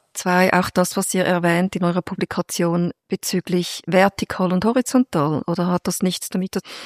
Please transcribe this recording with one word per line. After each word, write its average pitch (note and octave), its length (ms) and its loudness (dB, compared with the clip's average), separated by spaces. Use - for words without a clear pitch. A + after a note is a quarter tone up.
zwei F#3 380 2
auch F3+ 200 2
das, - 260 0
was F#3+ 160 -2
ihr F#3 100 2
erwähnt F3 520 2
in F3+ 100 -2
eurer F3 160 0
Publikation F3 880 -2
bezüglich - 800 -4
vertikal F#3 640 2
und F#3 140 0
horizontal? A3+ 800 0
Oder F3 200 0
hat F3+ 200 -2
das - 140 -4
nichts F3+ 260 -2
damit, F#3+ 300 -6